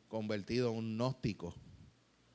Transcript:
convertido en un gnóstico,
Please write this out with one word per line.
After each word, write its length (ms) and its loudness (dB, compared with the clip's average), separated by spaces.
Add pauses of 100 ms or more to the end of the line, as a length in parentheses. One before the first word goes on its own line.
convertido 600 2
en 80 0
un 180 -2
gnóstico, 580 0 (800)